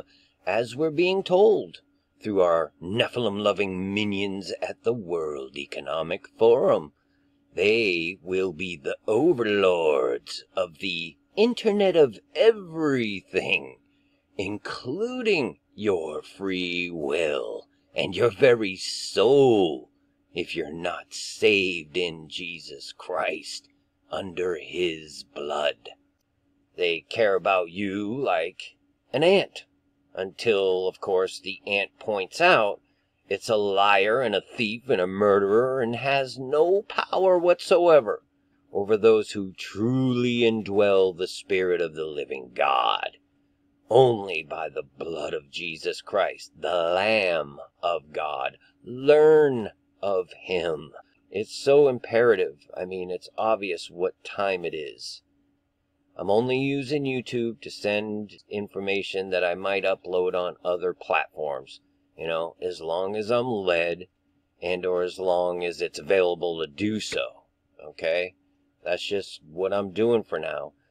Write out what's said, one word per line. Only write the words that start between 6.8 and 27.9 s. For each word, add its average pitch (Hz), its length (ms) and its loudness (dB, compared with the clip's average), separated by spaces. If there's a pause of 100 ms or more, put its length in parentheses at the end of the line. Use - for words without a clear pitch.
They 95 720 2
will 92 300 -2
be 87 240 -8
the 76 200 -6 (100)
overlords 95 1400 2 (100)
of 90 220 -4
the 85 400 -8 (180)
Internet 202 640 2
of 131 220 4 (140)
Everything, 127 1500 0 (580)
including 156 1200 -4 (160)
your 80 460 -2
free 90 680 -4
will 73 800 -4 (260)
and - 220 -4
your 113 160 2
very 110 460 2
soul, 104 1120 2 (440)
if 87 220 -6
you're 78 160 -6
not 82 420 -8
saved 92 840 0
in 82 320 -6
Jesus 78 640 -14
Christ, - 720 -8 (420)
under 90 460 -6
his 78 720 -6
blood. 73 640 -6 (880)
They 85 320 -2
care 104 260 2
about 92 340 0
you 101 480 -6